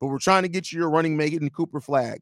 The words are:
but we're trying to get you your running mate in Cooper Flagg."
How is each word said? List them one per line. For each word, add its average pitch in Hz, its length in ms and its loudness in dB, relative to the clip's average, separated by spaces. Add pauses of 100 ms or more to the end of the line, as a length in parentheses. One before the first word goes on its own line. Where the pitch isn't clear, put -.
but 135 60 -2
we're 135 120 -4
trying 190 240 4
to 185 60 -2
get 175 220 -6
you 165 80 -6
your 165 100 0
running 160 260 2
mate 151 260 -2
in 143 80 -2
Cooper 151 300 -6
Flagg." 127 420 -2